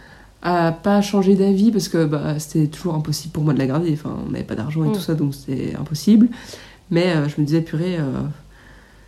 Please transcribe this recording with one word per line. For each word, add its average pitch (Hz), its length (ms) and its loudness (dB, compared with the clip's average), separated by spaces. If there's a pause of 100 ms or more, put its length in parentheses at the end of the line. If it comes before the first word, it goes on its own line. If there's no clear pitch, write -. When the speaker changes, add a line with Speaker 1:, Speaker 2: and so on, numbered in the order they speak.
(420)
Speaker 1:
à 170 300 2
pas 202 300 2
changer 196 320 4
d'avis 196 360 4
parce 196 180 0
que, 165 180 2
bah, 147 320 -2
c'était 156 300 0
toujours 160 260 -6
impossible 151 380 -4
pour 151 120 -2
moi 151 100 2
de 127 40 0
la 135 80 0
garder. 156 260 0
Enfin, 147 240 -6 (100)
on - 40 -6
n'avait - 140 -6
pas - 100 -8
d'argent 151 300 -4
et 151 40 2
Speaker 2:
Mm. - 40 0
Speaker 1:
tout 202 80 -2
ça, 170 140 -2
donc 143 200 -2
c'était - 440 -6
impossible. 208 500 4 (640)
Mais, 175 200 2
euh, 151 180 2
je 147 120 -4
me 143 60 2
disais, « 160 160 2
Purée, 170 360 -4
euh, 131 240 -4 (840)